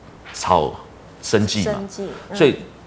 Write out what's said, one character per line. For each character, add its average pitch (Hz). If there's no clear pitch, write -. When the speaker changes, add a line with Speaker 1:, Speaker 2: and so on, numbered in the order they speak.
Speaker 1:
炒 82
生 104
技 104
嘛， 214
Speaker 2:
生 98
技， 196
嗯。 180
Speaker 1:
所 185
以 120